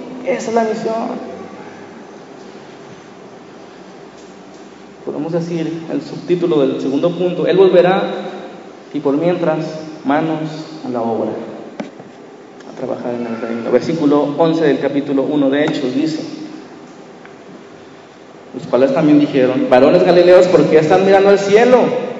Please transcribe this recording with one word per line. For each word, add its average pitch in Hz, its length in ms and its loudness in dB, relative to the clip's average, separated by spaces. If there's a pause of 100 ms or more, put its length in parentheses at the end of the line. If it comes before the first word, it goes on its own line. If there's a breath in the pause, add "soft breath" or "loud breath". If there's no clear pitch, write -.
(260)
Esa 226 240 -4
es 226 60 -4
la 226 80 2
misión. 220 320 -4 (4000)
Podemos 160 280 -6
decir 165 580 -6
el 143 100 -4
subtítulo 165 600 -2
del 131 180 0
segundo 156 320 -2
punto, 175 360 -4
"Él 165 100 2
volverá 185 440 4 (920)
y 147 80 -6
por 143 160 0
mientras, 160 480 -2 (400)
manos 156 340 0 (460)
a 131 40 -8
la 120 120 -4
obra", 107 300 -4 (1400)
a - 60 -18
trabajar 120 360 -8
en 120 140 -8
el 113 120 -8
reino. 117 320 -6
Versículo 143 680 0
once 160 280 0
del 135 140 2
capítulo 135 440 -2
uno 139 260 0
de 143 140 0
Hechos 135 300 -4
dice, 147 280 -4 (2250)
los 127 140 -12
cuales 127 260 2
también 151 260 4
dijeron, 127 500 2
"Varones 135 340 6
galileos, 180 440 6
¿por 160 180 4
qué 156 140 4
están 185 260 4
mirando 196 240 6
al 196 100 6
cielo? 226 380 4 (420)